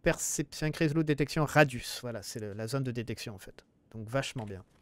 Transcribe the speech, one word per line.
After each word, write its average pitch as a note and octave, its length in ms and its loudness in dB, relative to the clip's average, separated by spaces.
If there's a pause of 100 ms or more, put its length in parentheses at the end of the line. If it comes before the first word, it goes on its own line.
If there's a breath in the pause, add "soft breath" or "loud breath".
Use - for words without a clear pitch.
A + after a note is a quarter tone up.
perception, - 640 0
increase D3+ 260 2
loot D#3+ 120 4
détection D3+ 400 2
radius. C3+ 560 4
Voilà, A2+ 200 -6
c'est - 200 -10
le, G#2 120 -6
la A2 140 -4
zone C#3 160 0
de B2+ 80 -2
détection, A#2 420 -6
en F#2 60 -16
fait. - 260 -20 (280)
Donc, A2 140 -10
vachement B2+ 380 -4
bien. F#2+ 180 -10 (180)